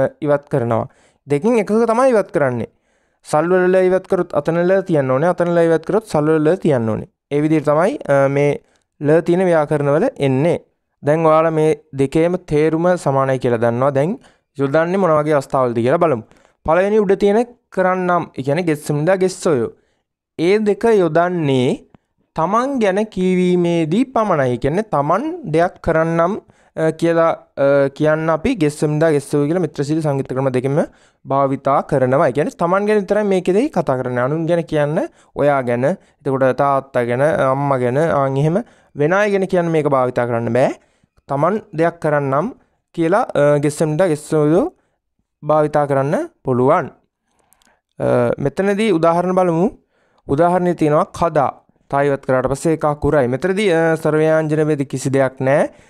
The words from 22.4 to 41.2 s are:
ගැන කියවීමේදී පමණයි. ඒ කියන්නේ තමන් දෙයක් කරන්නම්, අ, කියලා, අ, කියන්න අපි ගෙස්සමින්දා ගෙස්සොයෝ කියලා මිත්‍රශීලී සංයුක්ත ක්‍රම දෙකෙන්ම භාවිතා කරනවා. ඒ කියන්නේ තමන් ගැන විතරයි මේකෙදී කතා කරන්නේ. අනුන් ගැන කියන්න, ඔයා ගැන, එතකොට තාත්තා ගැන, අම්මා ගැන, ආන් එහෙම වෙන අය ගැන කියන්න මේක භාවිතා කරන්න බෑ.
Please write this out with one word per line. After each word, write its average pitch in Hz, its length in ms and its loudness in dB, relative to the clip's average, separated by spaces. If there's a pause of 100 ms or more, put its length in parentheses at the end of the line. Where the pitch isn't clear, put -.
ගැන 196 260 0
කියවීමේදී 180 1000 0
පමණයි. 156 480 -2
ඒ 123 40 -4
කියන්නේ 135 260 -2
තමන් 156 400 -2 (300)
දෙයක් 170 280 0
කරන්නම්, 165 520 0 (420)
අ, 160 160 0
කියලා, 165 400 0 (260)
අ, 139 320 2
කියන්න 156 400 0
අපි 165 260 -2
ගෙස්සමින්දා 151 560 0
ගෙස්සොයෝ 143 360 0
කියලා 170 180 0
මිත්‍රශීලී 151 360 -4
සංයුක්ත 139 320 -4
ක්‍රම 135 160 -2
දෙකෙන්ම 131 300 -2 (460)
භාවිතා 139 560 0
කරනවා. 135 460 0
ඒ 131 40 0
කියන්නේ 139 260 -4
තමන් 185 280 0
ගැන 214 160 0
විතරයි 202 220 -2
මේකෙදී 190 460 0
කතා 147 280 -2
කරන්නේ. 123 260 -2
අනුන් 156 220 -2
ගැන 170 180 0
කියන්න, 151 340 -2 (380)
ඔයා 139 280 2
ගැන, 120 200 -2
එතකොට 135 640 -2 (100)
තාත්තා 135 480 0
ගැන, 120 160 -2 (300)
අම්මා 139 260 0
ගැන, 123 200 0
ආන් 139 400 0
එහෙම 156 200 0 (380)
වෙන 147 180 0
අය 202 180 0
ගැන 190 160 0
කියන්න 175 240 0
මේක 156 160 0
භාවිතා 127 400 0
කරන්න 117 260 -2
බෑ. 127 180 2 (580)